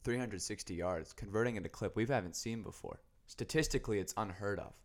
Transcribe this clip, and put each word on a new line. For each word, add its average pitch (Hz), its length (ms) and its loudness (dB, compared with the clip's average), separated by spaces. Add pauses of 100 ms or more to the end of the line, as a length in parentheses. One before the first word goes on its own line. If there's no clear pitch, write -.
Three 120 120 2
hundred 107 260 -2
sixty 98 340 -4
yards, 85 360 0
converting 110 440 2
into 85 120 -2
clip - 280 -2
we 110 100 4
haven't 104 300 2
seen 113 260 -4
before. - 380 -10 (260)
Statistically, 127 720 2
it's 92 180 -2
unheard 101 440 0
of. - 140 -8 (100)